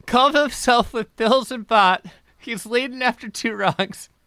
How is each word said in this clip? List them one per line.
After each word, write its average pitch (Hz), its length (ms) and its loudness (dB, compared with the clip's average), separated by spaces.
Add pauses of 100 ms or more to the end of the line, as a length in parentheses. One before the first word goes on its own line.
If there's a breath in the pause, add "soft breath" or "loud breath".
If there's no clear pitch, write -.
calming 285 360 2
himself 247 520 0
with 226 220 -8
pills 233 360 0
and 226 160 -10
pot. 196 380 4 (320 soft breath)
He's 196 280 -10
leading 254 360 -4
after 247 280 -4
two 226 240 -6
wrongs. 196 560 -4 (180)